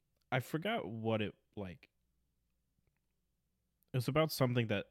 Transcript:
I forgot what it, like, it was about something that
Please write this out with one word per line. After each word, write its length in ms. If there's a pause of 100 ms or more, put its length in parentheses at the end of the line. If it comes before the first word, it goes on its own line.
(300)
I 80
forgot 480
what 340
it, 140 (220)
like, 320 (2000)
it 40
was 100
about 240
something 380
that 220